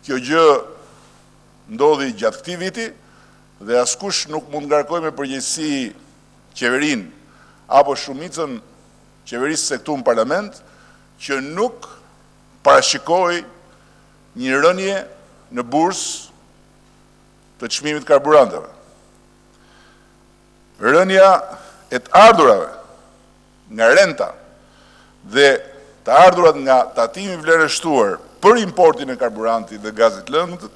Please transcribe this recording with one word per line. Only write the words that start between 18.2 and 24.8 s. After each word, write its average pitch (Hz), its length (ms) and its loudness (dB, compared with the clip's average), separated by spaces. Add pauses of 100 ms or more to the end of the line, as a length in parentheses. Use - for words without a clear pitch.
Rënja 190 460 4 (600)
e 127 120 -4
të - 160 -14
ardhurave 135 520 6 (1040)
nga 113 200 4
renta 180 360 0 (1000)